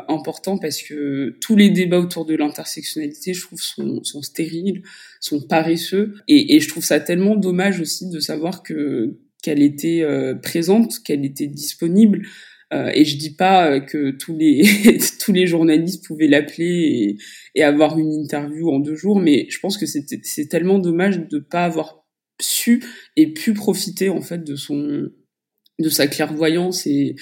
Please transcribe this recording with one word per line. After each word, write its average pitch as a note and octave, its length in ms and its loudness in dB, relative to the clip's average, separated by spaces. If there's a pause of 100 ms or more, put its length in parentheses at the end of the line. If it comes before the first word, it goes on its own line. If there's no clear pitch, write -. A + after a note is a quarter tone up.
important D#3+ 500 -6
parce D3+ 240 -6
que C#3+ 580 -6
tous A3 140 2
les G3+ 160 8
débats F3 280 2
autour F3 260 -4
de D#3+ 100 -2
l'intersectionnalité, D3+ 960 -6
je F3+ 80 -10
trouve, - 180 -16
sont, - 440 -6
sont - 180 -10
stériles, F3 600 -6 (380)
sont D3 200 -4
paresseux. E3+ 720 -2 (140)
Et, D3 280 6
et D#3 40 10
je D#3 100 -4
trouve D#3+ 140 -8
ça D3+ 160 2
tellement F#3 360 0
dommage F#3 460 0
aussi F3+ 300 -8
de D#3+ 80 -8
savoir D#3+ 420 -6
que, C#3 560 -4 (240)
qu'elle C#3+ 220 2
était, D#3+ 400 2
euh, C3+ 320 -2
présente, F#3 680 0
qu'elle C#3+ 220 -2
était C#3 220 -6
disponible. E3+ 800 2 (460)
Euh, C#3 220 -2
et D3 100 8
je C#3+ 140 -4
dis D3 160 -10
pas, F#3 340 4
euh, C#3 120 2
que C#3 280 -4
tous C3+ 260 -8
les, D#3 280 4
<laughs> G#3 600 4
tous - 80 0
les F#3 140 4
journalistes E3 600 2
pouvaient D#3 200 0
l'appeler D3+ 380 2
et, D#3+ 520 0 (360)
et - 80 2
avoir D#3 380 2
une D#3 120 0
interview D3+ 600 -4
en C#3 80 0
deux D3 160 -4
jours, G3 240 0
mais D3 300 2
je - 100 -10
pense G3 180 -6
que - 80 -6
c'est, C#3+ 180 -6 (200)
c'est D3+ 240 -8
tellement F3+ 320 2
dommage F3 480 0
de D3+ 100 -6
pas F3 280 -4
avoir D#3+ 380 -6 (380)
su - 420 0 (320)
et D#3 160 4
pu - 220 -2
profiter, F#3+ 560 -2
en E3 120 -4
fait, E3+ 220 -10
de D3 120 -8
son, C#3+ 540 -6 (680)
de D#3 120 0
sa D3 180 0
clairvoyance D#3+ 800 -2
et, C#3 340 0